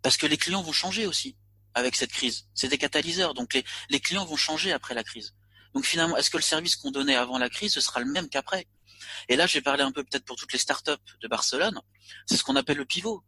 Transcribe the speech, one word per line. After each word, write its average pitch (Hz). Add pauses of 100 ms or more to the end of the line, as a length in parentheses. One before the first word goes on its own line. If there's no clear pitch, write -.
Parce 127
que 151
les 147
clients 190
vont 160
changer 196
aussi - (380)
avec 123
cette -
crise. -
C'est -
des 143
catalyseurs. 160
Donc 127
les, 127 (240)
les 139
clients 190
vont 156
changer 156
après 135
la 117
crise. - (400)
Donc 135
finalement, 165
est-ce -
que 170
le 156
service 165
qu'on 139
donnait 139
avant 127
la 123
crise, -
ce -
sera -
le 123
même 156
qu'après ? 180 (600)
Et 123
là, 170
je -
vais 143
parler 139
un 135
peu 139
peut-être 131
pour 123
toutes -
les 127
startups - (280)
de 113
Barcelone. 131 (460)
C'est -
ce -
qu'on 135
appelle 139
le 135
pivot. 196